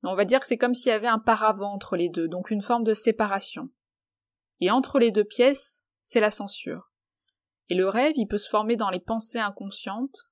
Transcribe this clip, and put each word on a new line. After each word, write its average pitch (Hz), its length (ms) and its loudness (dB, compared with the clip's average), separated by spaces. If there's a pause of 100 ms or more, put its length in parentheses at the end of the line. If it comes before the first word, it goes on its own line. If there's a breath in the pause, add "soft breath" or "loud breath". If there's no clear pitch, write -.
Mais 175 80 -6
on 190 60 -2
va 196 100 4
dire 247 140 4
que - 60 -8
c'est 226 120 0
comme 247 160 2
s'il 247 160 0
y 220 60 4
avait 214 120 -2
un 226 120 2
paravent 214 520 2
entre 196 240 -6
les 175 140 0
deux, 170 180 -4
donc 180 240 -6
une 208 100 -2
forme 240 220 0
de 220 100 2
séparation. 208 760 -2 (920)
Et 180 120 2
entre 262 280 2
les 233 120 6
deux 208 120 2
pièces, - 640 2 (160)
c'est - 180 0
la 214 120 2
censure. - 600 -10 (800)
Et 180 60 0
le 185 120 4
rêve, 247 280 2
il 220 120 0
peut 208 100 -2
se - 120 -6
former 220 260 2
dans 214 140 -2
les 180 100 -4
pensées 226 400 -6
inconscientes 208 800 -6 (140)